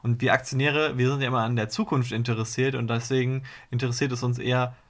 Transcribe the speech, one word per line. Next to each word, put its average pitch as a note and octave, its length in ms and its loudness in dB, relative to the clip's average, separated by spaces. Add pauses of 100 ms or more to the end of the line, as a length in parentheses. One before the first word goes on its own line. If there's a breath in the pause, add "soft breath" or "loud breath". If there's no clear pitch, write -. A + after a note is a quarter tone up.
Und A#2+ 200 0
wir C3 100 2
Aktionäre, C#3+ 640 0
wir B2 140 4
sind C#3 100 0
ja C3 80 0
immer B2 140 2
an A#2+ 140 0
der G#2+ 120 0
Zukunft C#3 420 0
interessiert A#2+ 640 0
und A#2+ 140 -2
deswegen B2+ 540 0 (280 loud breath)
interessiert B2+ 420 0
es B2 100 -4
uns B2 160 0
eher, B2 360 0 (160 loud breath)